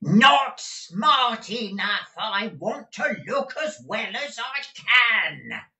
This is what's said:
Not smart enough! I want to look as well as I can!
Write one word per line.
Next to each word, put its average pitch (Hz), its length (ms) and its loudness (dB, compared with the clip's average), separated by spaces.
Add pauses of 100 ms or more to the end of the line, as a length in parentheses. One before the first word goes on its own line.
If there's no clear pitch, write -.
Not 233 600 6
smart 240 880 0
enough! 202 680 -4
I 208 400 -4
want 208 360 -8
to - 240 -2 (100)
look - 300 -4
as - 280 -6
well 196 300 -6
as 262 240 -8
I 254 240 -6 (140)
can! 170 880 0 (160)